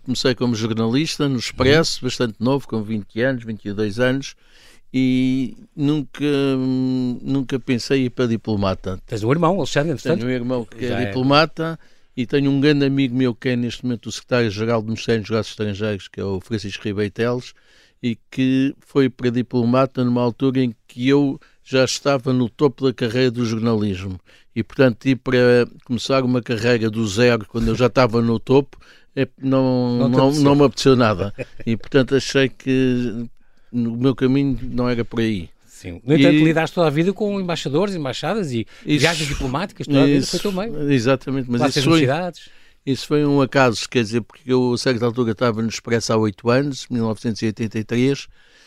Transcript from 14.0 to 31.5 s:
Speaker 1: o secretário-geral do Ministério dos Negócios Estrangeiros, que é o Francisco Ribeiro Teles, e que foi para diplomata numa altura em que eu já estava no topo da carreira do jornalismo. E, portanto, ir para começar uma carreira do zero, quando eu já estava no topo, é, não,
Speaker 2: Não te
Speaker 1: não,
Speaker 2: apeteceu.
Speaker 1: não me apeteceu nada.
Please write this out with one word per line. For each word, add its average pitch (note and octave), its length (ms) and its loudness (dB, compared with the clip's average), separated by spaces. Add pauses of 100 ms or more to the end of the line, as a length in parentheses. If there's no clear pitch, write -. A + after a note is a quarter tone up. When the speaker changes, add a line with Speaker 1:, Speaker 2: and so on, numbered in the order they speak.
Speaker 1:
o A2+ 60 -8
secretário-geral A2+ 720 -2
do A2 60 -8
Ministério A2+ 320 -2
dos G2+ 100 -8
Negócios A2 220 -2
Estrangeiros, G#2 540 -6
que - 120 -14
é G2 40 -6
o G2 160 -4
Francisco G2+ 440 -8
Ribeiro G#2 280 -4
Teles, B2 440 -4 (480)
e A#2 120 -2 (140)
que C3 520 0
foi C3+ 280 2
para B2 220 -2
diplomata B2 720 0
numa A#2+ 180 0
altura C3 400 0
em A#2+ 140 0 (120)
que B2 220 -2
eu C#3 300 2 (240)
já C3 220 2
estava C3+ 460 -2
no B2+ 160 2
topo C3+ 380 0
da C3 80 2
carreira B2 380 0
do A#2+ 120 -4
jornalismo. G#2 760 -2 (360)
E, A2+ 60 -2
portanto, B2+ 460 0
ir C3+ 80 2
para B2 520 2 (180)
começar C3+ 380 -2
uma B2+ 160 0
carreira A2+ 480 0
do A2 200 -2
zero, A#2 400 2
quando A#2 200 -2
eu A2 60 2
já A#2+ 140 2
estava A#2 340 2
no A#2 160 2
topo, C3+ 400 2 (380)
é, C3+ 120 0 (140)
não, B2+ 560 2
Speaker 2:
Não A#2+ 140 2
te B2+ 60 2
Speaker 1:
não, C3 80 4
Speaker 2:
apeteceu. C#3+ 180 2
Speaker 1:
não C#3+ 120 6
me C#3+ 100 6
apeteceu C3 300 4
nada. G2+ 380 0 (320)